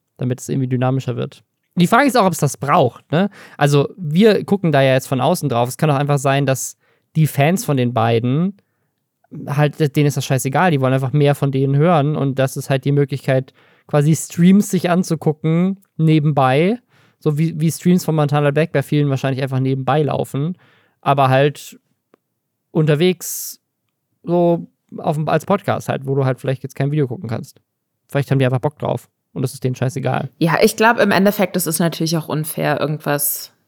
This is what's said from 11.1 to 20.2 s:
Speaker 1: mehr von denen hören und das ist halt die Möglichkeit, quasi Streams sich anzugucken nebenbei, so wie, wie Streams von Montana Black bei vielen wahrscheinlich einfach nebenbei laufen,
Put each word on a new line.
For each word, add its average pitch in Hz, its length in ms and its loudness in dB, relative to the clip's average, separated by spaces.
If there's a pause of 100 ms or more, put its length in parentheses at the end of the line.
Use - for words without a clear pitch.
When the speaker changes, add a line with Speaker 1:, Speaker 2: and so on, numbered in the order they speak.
Speaker 1:
mehr 143 200 4
von 139 180 -2
denen 135 240 0
hören 151 400 2
und 135 220 -2
das 131 200 0
ist 135 120 -10
halt 135 160 -2
die 143 60 0
Möglichkeit, 135 600 -2 (340)
quasi 151 280 2
Streams 190 540 4
sich 175 220 -2
anzugucken 170 880 -2 (180)
nebenbei, 156 800 2 (420)
so 151 200 -2
wie, 165 200 -2
wie 156 120 0
Streams 180 340 2
von 156 80 -2
Montana 147 380 2
Black 151 200 0
bei 139 120 0
vielen 147 260 0
wahrscheinlich 135 320 -2
einfach 131 180 -4
nebenbei 131 440 0
laufen, 139 520 -4 (460)